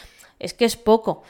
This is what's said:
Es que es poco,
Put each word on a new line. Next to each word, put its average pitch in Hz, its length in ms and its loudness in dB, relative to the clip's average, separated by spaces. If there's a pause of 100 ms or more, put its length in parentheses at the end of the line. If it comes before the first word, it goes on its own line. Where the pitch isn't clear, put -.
(400)
Es - 140 -12
que - 120 0
es 226 100 -2
poco, 220 540 0